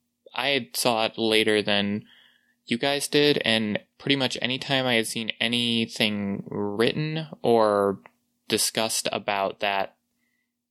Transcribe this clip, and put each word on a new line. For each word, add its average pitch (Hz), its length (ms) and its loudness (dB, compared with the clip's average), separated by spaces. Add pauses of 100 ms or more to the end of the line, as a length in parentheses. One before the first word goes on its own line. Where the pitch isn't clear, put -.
(340)
I 131 400 -2
saw 113 320 2
it 110 120 -4
later 110 440 4
than 101 440 0 (600)
you 120 120 -4
guys 143 300 -2
did, 147 380 4
and 110 340 2 (180)
pretty 139 180 0
much 131 260 -2
any 127 160 -4
time 131 280 -2
I 123 100 2
had 113 120 2
seen 113 320 -6
anything 113 1080 -2
written 120 800 -2 (140)
or 104 580 2 (480)
discussed - 640 -2
about 101 500 -4
that 98 340 -2 (760)